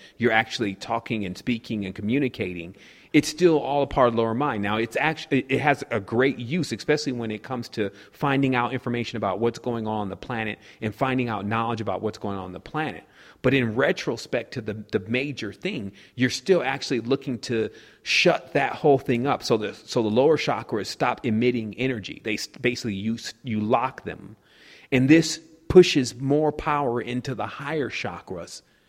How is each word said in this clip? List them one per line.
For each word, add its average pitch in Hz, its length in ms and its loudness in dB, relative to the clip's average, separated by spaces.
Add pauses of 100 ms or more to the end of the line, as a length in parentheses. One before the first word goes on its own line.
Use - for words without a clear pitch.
(160)
you're 113 140 2
actually 110 460 2
talking 117 480 -4
and 92 120 -8
speaking 113 480 -4
and 95 80 -6
communicating, 98 840 -4 (360)
it's 151 160 4
still 170 300 4
all 139 240 0
a 135 60 0
part 131 180 6
of 117 80 4
lower 113 200 2
mind. 123 280 -2
Now, 101 140 0
it's 117 200 -2
actu-, 139 420 0
it, - 100 -2
it 131 100 2
has 139 320 2
a 117 80 0
great 117 400 2
use, 117 320 -4
especially 147 400 0
when 117 220 -4
it 107 100 -8
comes 123 280 -8
to 104 200 -4 (220)
finding 135 420 2
out 120 180 0
information 120 440 -4
about 101 240 -2
what's 120 180 2
going 113 300 -4
on 110 140 -2
on 101 60 -4
the 95 80 -8
planet 110 440 -6 (200)
and 110 140 -4
finding 131 340 0
out 104 160 -4
knowledge 113 360 -2
about 98 200 -4
what's 104 180 -4
going 98 200 -6
on 95 60 -8
on 92 80 -12
the 87 80 -12
planet. 147 420 -8 (440)
But 131 80 4
in 117 220 2
retrospect 131 800 -2
to 131 60 -8
the, 107 120 -6 (180)
the 110 80 0
major 117 540 -4
thing, 135 400 -8 (240)
you're 123 140 2
still 175 340 2
actually 135 340 -2
looking 120 440 -2
to 110 280 -2 (320)
shut - 520 2
that 139 180 0
whole 139 260 6
thing 123 260 0
up. 139 200 -2
So 120 120 2
the, 104 160 -2
so - 300 -2
the 107 60 2
lower 135 280 6
chakras 113 500 -4
stop - 380 -2
emitting 117 540 2
energy. 113 460 -4
They 107 100 -2
s-, - 140 -6
basically, 123 460 -2
you 104 200 -2
s-, - 200 -10 (100)
you 110 160 -2
lock 120 420 0
them. 92 320 -12 (560)
And 127 180 4
this 160 300 6 (300)
pushes 147 480 6
more 143 340 0
power 147 500 -2
into 123 360 -6
the 104 100 -6
higher 143 420 -4
chakras. 87 720 -10 (260)